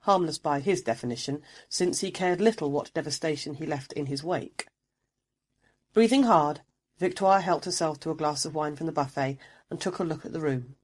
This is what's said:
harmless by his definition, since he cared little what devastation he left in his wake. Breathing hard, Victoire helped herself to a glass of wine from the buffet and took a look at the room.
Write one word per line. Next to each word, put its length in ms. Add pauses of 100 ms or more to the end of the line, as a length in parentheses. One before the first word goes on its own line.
harmless 360
by 220
his 220
definition, 600 (280)
since 320
he 100
cared 300
little 280
what 240
devastation 640
he 100
left 280
in 140
his 160
wake. 440 (1300)
Breathing 300
hard, 380 (360)
Victoire 440
helped 240
herself 360
to 100
a 40
glass 300
of 80
wine 220
from 120
the 40
buffet 460 (320)
and 100
took 200
a 40
look 220
at 80
the 80
room. 420